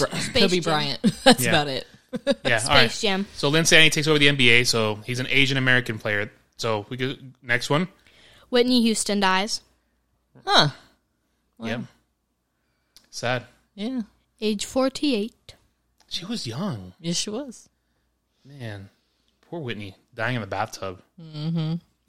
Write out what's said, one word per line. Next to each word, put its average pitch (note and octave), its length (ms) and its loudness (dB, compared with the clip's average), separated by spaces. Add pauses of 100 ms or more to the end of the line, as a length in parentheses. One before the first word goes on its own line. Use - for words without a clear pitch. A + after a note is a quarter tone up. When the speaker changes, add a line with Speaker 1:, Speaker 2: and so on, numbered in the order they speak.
Speaker 1:
Bry-, - 120 -8
Speaker 2:
Space - 240 0
Speaker 1:
Kobe F3+ 160 2
Speaker 2:
Jam. D#3+ 140 0
Speaker 1:
Bryant. D3 280 -2
<laughs> - 220 0
That's A#3+ 200 6
Speaker 3:
Yeah. A#2+ 60 0
Speaker 1:
about D3 200 2
it. C3 220 -8
<laughs> - 60 -20 (480)
Speaker 3:
Yeah, - 140 2
Speaker 2:
Space A#2 100 -4
Speaker 3:
all D4 60 6
right. F3 160 6
Speaker 2:
Jam. G3 420 -2
Speaker 3:
So - 160 -2
Lin D#3+ 160 2
Sanity D#3+ 240 8
takes D3+ 180 -2
over D3+ 120 4
the C#3+ 100 6
N C#3+ 60 2
B C3 160 4
A, A#2+ 140 6
so G#2+ 380 0
he's B2 160 -6
an C3 120 -4
Asian C3+ 260 2
American B2 400 0
player. G#2+ 340 -4 (260)
So A2 320 -4
we B2+ 80 -10
could, C3 440 -8
next A#2+ 300 -2
one. F3 160 0 (640)
Speaker 2:
Whitney B3 320 2
Houston G#3+ 360 0
dies. F#3+ 420 0 (840)
Speaker 1:
Huh. D#4+ 220 4 (880)
Wow. A2+ 100 -12
Speaker 3:
Yep. A2+ 140 -6 (1300)
Sad. A#2+ 360 -4 (280)
Speaker 1:
Yeah. A#3 280 -6 (400)
Speaker 2:
Age G#3+ 240 -4
forty-eight. B3+ 880 -4 (520)
Speaker 3:
She - 180 -10
was A3 200 -8
young. A2+ 540 -8
Speaker 1:
Yes, E3+ 160 -4
she - 160 -4
was. B3 360 -12 (800)
Speaker 3:
Man, A2+ 440 -14 (600)
poor E3+ 120 -10
Whitney G#2 340 -8 (180)
dying A#2 220 -2
in A#2 60 -4
the G2+ 60 -8
bathtub. F#2+ 540 -6 (180)
Speaker 1:
Mm-hmm. D#3+ 560 -4 (340)